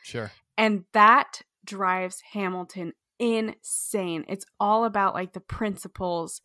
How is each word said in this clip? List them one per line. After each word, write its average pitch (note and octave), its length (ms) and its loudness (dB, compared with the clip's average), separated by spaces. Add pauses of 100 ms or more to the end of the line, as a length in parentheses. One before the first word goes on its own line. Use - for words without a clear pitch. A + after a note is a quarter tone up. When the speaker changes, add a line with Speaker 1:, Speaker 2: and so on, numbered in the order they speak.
Speaker 1:
Sure. A2 300 -8 (260)
Speaker 2:
And G#3 340 2
that A3+ 500 6 (220)
drives F#3 580 -4 (100)
Hamilton F3+ 600 -6 (260)
insane. G#3+ 1120 -2
It's G3 180 -8 (140)
all G#3+ 240 4
about, G3+ 300 2
like, F3+ 180 -6
the F#3 80 -12
principles F#3 1040 -6